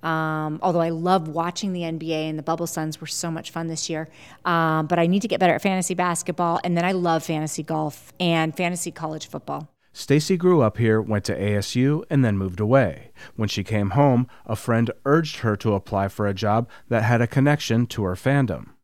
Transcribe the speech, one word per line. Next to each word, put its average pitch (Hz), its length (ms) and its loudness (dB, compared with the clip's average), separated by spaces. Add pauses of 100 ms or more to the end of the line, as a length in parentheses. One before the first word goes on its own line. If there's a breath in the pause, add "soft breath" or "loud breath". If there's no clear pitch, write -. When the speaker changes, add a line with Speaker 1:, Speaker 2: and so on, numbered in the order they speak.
Speaker 1:
Um, 156 560 -2
although 170 200 2
I 165 80 0
love 170 360 0
watching 170 460 -4
the 180 100 -4
N 165 160 -6
B 160 140 -6
A, 156 160 -2
and 156 100 -6
the 156 40 -8
Bubble 165 260 -2
Suns 156 320 -6
were 160 80 -12
so - 200 -6
much 160 220 -8
fun 165 160 -6
this 160 240 -8
year. 156 180 -4 (360 loud breath)
Um, 160 420 2
but 170 140 2
I 170 60 6
need 190 160 2
to 226 60 -4
get 190 120 -2
better 175 140 6
at - 80 -4
fantasy 185 320 0
basketball, 175 680 -2
and 175 140 0
then 170 80 2
I 185 80 2
love 170 320 0
fantasy 156 400 -4
golf 156 560 -6
and 165 360 2
fantasy 175 360 -4
college 156 340 -10
football. 143 420 -10 (240)
Speaker 2:
Stacy 151 440 2
grew 175 240 6
up 107 160 4
here, 110 240 4
went 104 240 -2
to 98 180 -4
A 104 140 0
S - 180 -4
U, 139 360 2
and 139 140 4
then 104 120 2
moved 95 240 -4
away. 107 500 2 (240 loud breath)
When 107 140 -2
she 98 160 -4
came 101 260 0
home, 127 380 4 (160 soft breath)
a 110 100 -4
friend 117 360 0 (160)
urged 151 320 2
her 107 180 0
to 107 180 0
apply 98 340 -2
for 101 200 -2
a 98 60 -2
job 107 340 0 (200 loud breath)
that 113 140 0
had 117 200 2
a 120 40 2
connection 135 640 2
to 107 160 -4
her 90 100 0
fandom. 117 680 0